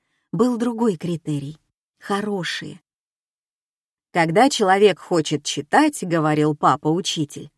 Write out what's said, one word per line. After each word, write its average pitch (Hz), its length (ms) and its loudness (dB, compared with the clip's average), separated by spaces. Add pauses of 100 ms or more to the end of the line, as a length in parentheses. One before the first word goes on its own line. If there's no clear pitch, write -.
(320)
был 240 260 0
другой 226 400 0
критерий: 156 600 -6 (420)
хорошие. 202 800 -6 (1300)
«Когда 175 380 4
человек 196 500 4
хочет 156 440 -2
читать, — 285 600 0
говорил 151 520 0
папа-учитель, — 156 1000 -2